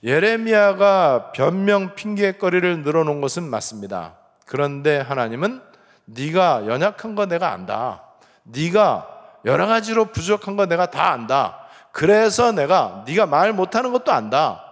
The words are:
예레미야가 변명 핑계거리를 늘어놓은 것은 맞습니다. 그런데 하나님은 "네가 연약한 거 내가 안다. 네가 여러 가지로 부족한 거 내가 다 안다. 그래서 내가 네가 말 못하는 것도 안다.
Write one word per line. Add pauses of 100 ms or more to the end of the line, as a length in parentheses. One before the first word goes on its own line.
예레미야가
변명
핑계거리를
늘어놓은
것은
맞습니다. (300)
그런데
하나님은 (440)
"네가
연약한
거
내가
안다. (400)
네가 (380)
여러
가지로
부족한
거
내가
다
안다. (320)
그래서
내가
네가
말
못하는
것도
안다.